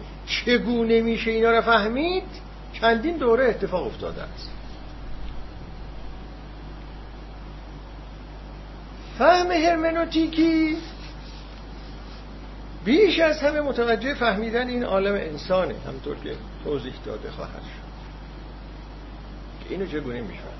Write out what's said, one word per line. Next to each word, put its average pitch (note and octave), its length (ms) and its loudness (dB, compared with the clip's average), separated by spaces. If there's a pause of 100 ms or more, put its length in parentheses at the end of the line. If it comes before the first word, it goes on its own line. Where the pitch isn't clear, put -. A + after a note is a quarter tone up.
(260)
چگونه A3+ 720 4
می‌شه A3+ 300 2
اینا A3 200 6
رو A#3 100 8
فهمید، A#3+ 600 4 (500)
چندین A#3 440 4
دوره B3+ 280 6
اتفاق F#3 420 2
افتاده F2 360 -4
است. - 280 -10 (4000)
فهم F4+ 320 8
هرمنوتیکی D#4+ 1300 4 (2000)
بیش D#4+ 360 8
از D#4 180 6
همه D4 220 4
متوجه A#3 540 2
فهمیدن A#3 540 2
این B3 160 0
عالم G3 300 2
انسانه، D#3+ 600 0 (120)
همطور C3+ 300 -6
که - 180 -6 (300)
توضیح C3 300 -2 (100)
داده - 260 -8
خواهد - 320 -8
شد - 280 -12 (1700)
که - 100 -6
اینو F#3 120 -2
چگونه C3 340 -4
می‌فهمید. - 200 -8 (200)